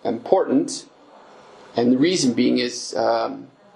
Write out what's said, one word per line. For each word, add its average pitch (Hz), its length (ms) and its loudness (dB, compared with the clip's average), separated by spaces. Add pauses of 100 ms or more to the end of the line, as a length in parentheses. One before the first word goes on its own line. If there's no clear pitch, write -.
important. 110 840 0 (920)
And 120 180 4
the 127 40 4
reason 151 360 2
being 123 240 2
is, - 380 -6
um, 117 520 -2 (280)